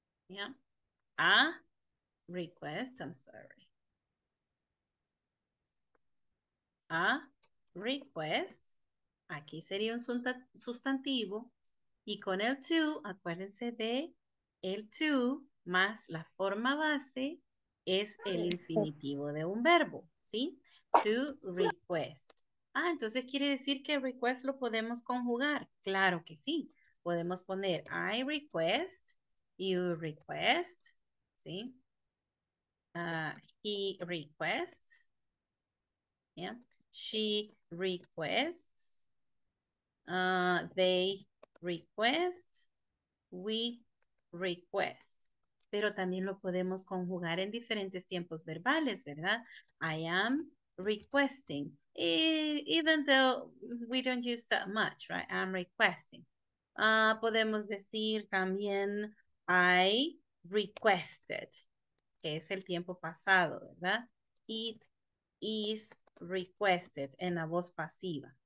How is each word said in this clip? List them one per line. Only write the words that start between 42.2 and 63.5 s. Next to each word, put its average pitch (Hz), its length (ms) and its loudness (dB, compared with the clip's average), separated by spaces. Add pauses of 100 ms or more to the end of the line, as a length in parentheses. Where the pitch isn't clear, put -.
we 220 500 -4 (500)
request. - 960 -4 (420)
Pero 208 220 0
también 185 320 -2
lo 196 140 -6
podemos 185 440 -2
conjugar 180 560 -2
en 196 120 -2
diferentes 208 560 -4
tiempos 170 360 -6
verbales, 202 640 0
¿verdad? 175 380 -2 (380)
I 160 260 -2
am 208 320 2 (380)
requesting. 214 1000 -2 (180)
E-, 311 680 2
even 311 400 4
though 262 460 4 (360)
we 254 140 0
don't 254 240 -2
use 240 220 -4
that 196 220 0
much, 208 400 -2
right? 180 200 -4
I'm 185 240 -2
requesting. 180 720 -2 (500)
Ah, 220 460 6
podemos 220 460 2
decir 214 640 -2
también 202 840 0 (340)
I 180 720 6 (320)
requested, 202 1000 0 (720)
que 156 160 -4
es 160 140 -10
el 190 120 -4
tiempo 175 360 -6
pasado, 165 600 2 (200)